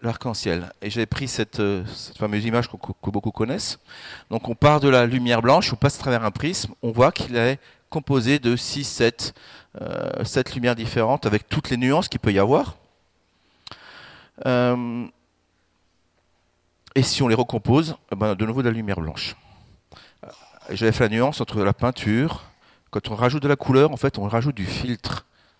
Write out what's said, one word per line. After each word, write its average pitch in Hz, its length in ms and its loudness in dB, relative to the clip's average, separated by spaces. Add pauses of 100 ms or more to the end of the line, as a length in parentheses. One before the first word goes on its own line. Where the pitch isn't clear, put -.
l'arc-en-ciel. 107 680 -4 (120)
Et 101 80 -6
j'ai 113 160 -4
pris - 200 -6
cette, - 340 -4
euh, 101 260 0
cette - 320 -14
fameuse 107 260 -2
image 117 240 0
que, - 80 -16
que, - 160 -12 (100)
que - 80 -4
beaucoup 104 200 -4
connaissent. 123 480 -4 (520)
Donc 113 200 -6
on 113 40 -4
part 147 260 4
de 139 100 4
la 123 160 6
lumière 120 340 2
blanche, 139 320 4
on 117 40 -6
passe 143 200 0
à - 60 -12
travers 120 200 0
un 107 80 0
prisme, 143 520 -4
on 117 100 -2
voit 123 180 6
qu'il - 240 -6
est 123 240 2 (300)
composé 139 500 0
de 123 180 2
six, - 280 -6
sept, - 500 -2 (460)
euh, - 440 -6
sept - 300 -2
lumières 123 220 0
différentes, 117 480 0
avec 107 240 0
toutes - 220 -4
les 123 80 -2
nuances 135 300 2
qu'il - 120 -4
peut 107 120 2
y 95 60 4
avoir. 135 380 2 (1700)
Euh, 123 600 0 (1900)
et 135 80 4
si - 200 0
on 127 60 2
les 110 60 6
recompose, 127 640 2 (160)
eh 101 40 -6
ben, 104 180 0
de 101 100 -2
nouveau 117 160 -2
de 120 80 2
la 113 60 2
lumière 101 260 -4
blanche. - 340 -8 (1300)
Et 98 80 -8
j'avais 107 160 4
fait 123 120 2
la 104 60 2
nuance 123 300 0
entre 107 220 -2
la 98 100 4
peinture, 120 720 0 (460)
quand - 200 -6
on 107 60 -6
rajoute 123 260 0
de 143 60 0
la 143 80 4
couleur, 135 340 4
en 131 60 -8
fait, 139 220 -2
on 101 100 -4
rajoute 120 260 0
du 101 100 -6
filtre. - 600 -6 (340)